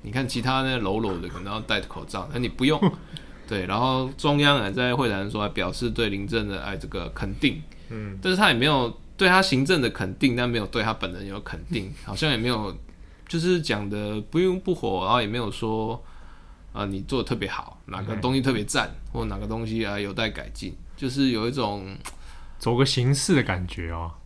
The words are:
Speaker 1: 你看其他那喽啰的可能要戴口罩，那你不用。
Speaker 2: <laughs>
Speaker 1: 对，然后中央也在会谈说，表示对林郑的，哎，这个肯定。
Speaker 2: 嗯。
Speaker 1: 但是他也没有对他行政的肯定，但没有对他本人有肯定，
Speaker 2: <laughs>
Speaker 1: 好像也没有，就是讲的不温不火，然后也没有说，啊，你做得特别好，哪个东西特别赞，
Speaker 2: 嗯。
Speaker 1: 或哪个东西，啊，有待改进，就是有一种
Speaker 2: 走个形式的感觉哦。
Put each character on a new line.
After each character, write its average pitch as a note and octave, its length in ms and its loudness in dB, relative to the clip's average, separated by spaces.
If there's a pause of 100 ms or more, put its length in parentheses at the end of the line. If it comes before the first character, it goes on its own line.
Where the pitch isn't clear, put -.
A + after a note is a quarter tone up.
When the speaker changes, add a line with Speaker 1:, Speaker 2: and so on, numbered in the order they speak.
Speaker 1:
你 G#2+ 40 -8
看 B2 180 0
其 A#2+ 140 -2
他 C3 180 2
那 C3 160 0
喽 G#2 220 0
啰 G2 200 0
的 F#2 100 -6
可 F2 120 -10
能 G2 100 -8
要 G#2+ 100 -4
戴 A2 200 2
口 D#2+ 240 -10
罩， F2+ 260 -6
那 A#2 80 -4
你 B2 80 0
不 B2+ 180 0
用。 D3 140 6 (300)
Speaker 2:
<laughs> - 400 -14
Speaker 1:
对， F#2+ 160 -2
然 G2 160 0
后 C3 380 2
中 C#3+ 200 4
央 C#3+ 260 6
也 G2 60 0
在 B2 240 2
会 B2 140 4
谈 G2+ 220 0
说， G#2 180 0
表 F#2 240 0
示 A#2+ 180 -2
对 G#2+ 200 2
林 G2 180 -2
郑 A2 180 0
的， F#2+ 160 -4
哎， G2 140 -4
这 - 120 -8
个 E2+ 220 -6
肯 G2+ 260 -4
定。 G2+ 240 2 (280)
Speaker 2:
嗯。 G#2 340 -8
Speaker 1:
但 F#3 80 2
是 F#3 60 4
他 G3+ 120 6
也 C#3 60 6
没 A#2+ 120 4
有 B2+ 340 2 (160)
对 F#3+ 120 6
他 F#3 140 8
行 C3+ 220 4
政 E3+ 160 4
的 A#2+ 100 4
肯 F#2 260 -4
定， B2+ 200 4
但 B2 120 2
没 A#2 100 0
有 G2+ 80 0
对 A#2 160 -2
他 A2 100 2
本 F#2 200 -4
人 G2 140 -8
有 G2 140 -8
肯 - 180 -10 (140)
定， F#2+ 240 -4
Speaker 2:
<laughs> - 80 -16
Speaker 1:
好 G2+ 100 -8
像 D3+ 160 2
也 B2+ 60 2
没 A#2 120 0
有， G#2+ 280 0 (500)
就 E3+ 140 -2
是 F3 220 4
讲 G#2 260 0
的 G#2 320 -2
不 - 160 -4
温 F#3 240 4
不 F#3 140 0
火， F#2+ 300 0
然 G#2 80 4
后 A#2+ 100 4
也 G#2 40 0
没 A2+ 120 -2
有 A2 120 -2
说， A2 540 -2 (680)
啊， G#2 100 -4
你 G2 240 -4
做 B2 140 0
得 - 40 -2
特 A#2+ 80 0
别 G2 140 -4
好， - 380 -10
哪 F#2+ 160 -8
个 G#2+ 140 -4
东 B2+ 180 0
西 C3 80 4
特 C3 100 2
别 G#2+ 100 0
赞， A2 260 0
Speaker 2:
嗯。 - 120 -10 (120)
Speaker 1:
或 A#2 120 -4
哪 G2+ 140 -4
个 G#2 80 -6
东 A2+ 200 -4
西， A2 200 -2
啊， G2+ 120 -2
有 G2+ 140 -4
待 A2 160 0
改 - 220 -8
进， - 260 -10 (200)
就 C3+ 120 -4
是 C3+ 220 4
有 A2+ 180 2
一 - 20 2
种 G#2 460 -2 (640)
Speaker 2:
走 A#2+ 180 2
个 C3 80 8
形 C3+ 300 4
式 D3+ 200 4
的 C3 80 6
感 F2+ 240 0
觉 E2 240 -6
哦。 E2 220 -4 (140)